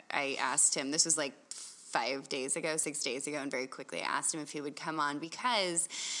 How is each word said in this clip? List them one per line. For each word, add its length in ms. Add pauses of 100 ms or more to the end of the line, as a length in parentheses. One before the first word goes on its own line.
(120)
I 280
asked 360
him, 160
this 120
was, 140
like, 160 (160)
five 800
days 260
ago, 220
six 260
days 240
ago, 120
and 120
very 160
quickly 340
I 40
asked 280
him 60
if 120
he 100
would 160
come 220
on 180
because 720 (300)